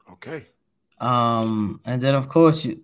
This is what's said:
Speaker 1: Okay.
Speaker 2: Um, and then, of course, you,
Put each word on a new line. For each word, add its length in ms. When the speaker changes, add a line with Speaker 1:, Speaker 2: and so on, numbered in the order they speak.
Speaker 1:
Okay. 340
Speaker 2:
Um, 840
and 160
then, 140
of 140
course, 360
you, 200